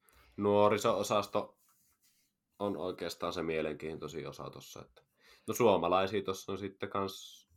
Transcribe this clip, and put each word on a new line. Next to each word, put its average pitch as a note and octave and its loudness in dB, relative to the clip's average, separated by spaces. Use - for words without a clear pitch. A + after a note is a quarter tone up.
Nuoriso-osasto G#2 4
on G2+ -2
oikeastaan F2 -6
se F2 -4
mielenkiintoisin D#2 -6
osa C#2 -12
tossa, - -16
että... - -20
No A2 -2
suomalaisia F#2+ 4
tossa - -8
on F#2+ -6
sitten G2 -8
kans - -8